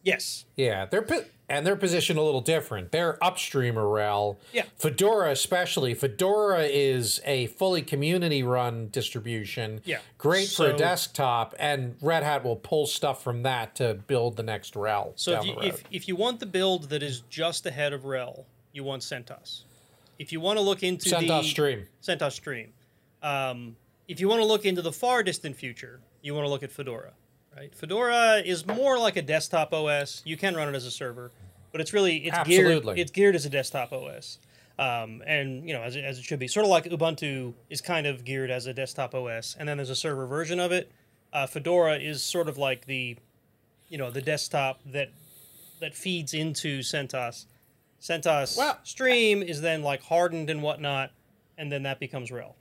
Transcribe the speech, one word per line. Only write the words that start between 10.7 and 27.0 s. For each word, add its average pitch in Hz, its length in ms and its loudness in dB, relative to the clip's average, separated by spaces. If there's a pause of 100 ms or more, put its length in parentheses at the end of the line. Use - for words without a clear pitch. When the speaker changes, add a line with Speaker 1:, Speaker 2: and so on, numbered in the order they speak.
Speaker 1:
So 147 60 0
Speaker 2:
desktop, 143 840 0
and 139 420 -2
Red 156 220 2
Hat 143 220 0
will 117 120 0
pull 151 300 0
stuff - 360 -2
from 120 200 -2
that 123 340 -2
to 117 180 2
build 107 420 0
the 113 80 -4
next 110 320 -6
rel 104 400 0
Speaker 1:
So - 160 0
Speaker 2:
down 110 100 2
Speaker 1:
if - 40 -4
you, - 80 -4
Speaker 2:
the - 60 -8
road. 196 80 0
Speaker 1:
if, - 220 -6
if 185 180 -8
you 180 80 -2
want 233 240 0
the 247 60 -8
build 185 440 0
that 147 120 -2
is 131 260 -6
just 165 380 -4
ahead 143 260 -2
of 135 120 -8
rel, 131 420 -6 (260)
you 139 120 -12
want 135 180 -6
centos. - 600 -12 (560)
If 156 140 -12
you 160 80 -6
wanna 208 200 2
look 196 240 2
into 180 260 0
Speaker 2:
centos 165 180 4
Speaker 1:
the 156 140 4
Speaker 2:
Stream. 143 440 0 (160)
Speaker 1:
centos 156 300 -2
Stream. 117 400 -10 (500)
Um, 127 520 -4 (320)
if 175 140 -10
you 190 80 4
wanna 226 160 4
look 214 200 4
into 180 180 2
the 160 100 -4
far 240 320 2
distant 156 320 -4
future, 120 420 -14 (240)
you 143 100 -8
wanna 147 160 -2
look 139 140 -2
at 139 80 -10
Fedora. 127 400 -10 (460)